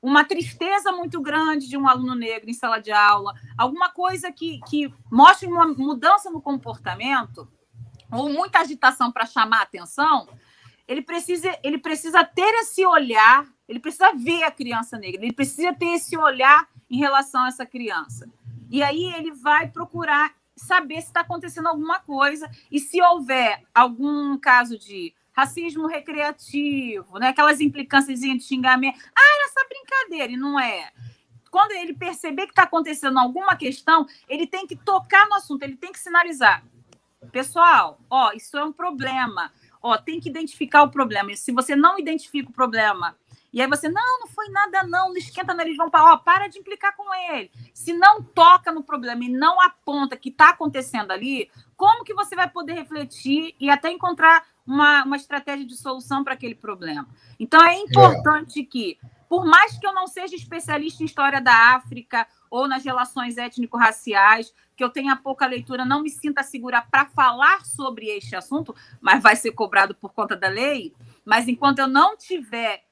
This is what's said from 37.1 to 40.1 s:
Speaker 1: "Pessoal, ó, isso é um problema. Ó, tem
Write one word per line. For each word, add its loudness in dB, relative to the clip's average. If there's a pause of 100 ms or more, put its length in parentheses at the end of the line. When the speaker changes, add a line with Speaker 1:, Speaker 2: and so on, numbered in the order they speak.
Speaker 1:
"Pessoal, 2 (100)
ó, 0
isso -14
é -6
um -10
problema. -8 (280)
Ó, -2
tem -8